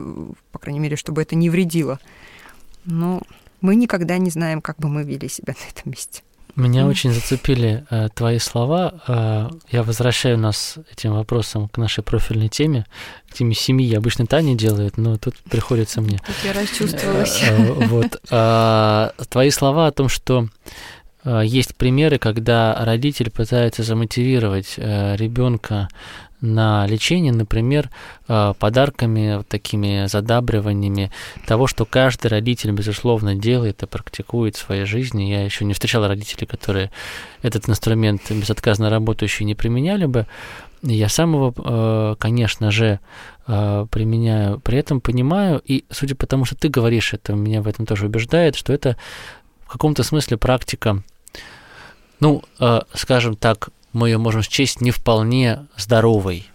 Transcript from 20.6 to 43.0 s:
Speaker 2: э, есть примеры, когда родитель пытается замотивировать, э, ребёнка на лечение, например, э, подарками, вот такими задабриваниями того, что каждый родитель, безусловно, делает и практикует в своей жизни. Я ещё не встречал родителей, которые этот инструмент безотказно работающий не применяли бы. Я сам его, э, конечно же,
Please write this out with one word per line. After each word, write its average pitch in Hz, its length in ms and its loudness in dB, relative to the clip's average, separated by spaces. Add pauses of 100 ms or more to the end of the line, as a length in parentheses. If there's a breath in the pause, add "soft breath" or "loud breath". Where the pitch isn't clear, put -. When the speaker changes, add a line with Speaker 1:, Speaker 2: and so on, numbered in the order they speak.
Speaker 2:
э, 117 200 2
есть 123 300 2
примеры, 135 440 4
когда 113 540 2 (120)
родитель 117 460 0
пытается 117 520 0
замотивировать, 113 960 0
э, 101 400 -2
ребёнка 113 720 -2 (520 loud breath)
на 110 440 2
лечение, 131 480 2
например, 117 560 0 (380 loud breath)
э, 104 320 2
подарками, 110 800 2
вот 104 100 -10
такими 101 600 -2
задабриваниями 104 1040 0 (380 loud breath)
того, 113 180 4
что 113 200 0
каждый 127 420 2
родитель, 110 440 0
безусловно, 104 640 0
делает 113 480 0
и - 60 -6
практикует - 680 -4
в - 40 -12
своей 98 260 -4
жизни. 113 380 -2
Я 101 220 0
ещё 101 200 -4
не 101 80 0
встречал 107 340 0
родителей, 101 380 -4
которые 98 460 -4 (500 loud breath)
этот - 280 -2
инструмент 110 600 0
безотказно 107 600 0
работающий 110 540 -2
не 104 100 -2
применяли 151 500 0
бы. 123 220 0 (560 loud breath)
Я 107 260 2
сам 165 240 2
его, 131 240 2
э, 110 640 0
конечно 110 500 0
же, 107 300 2 (480 loud breath)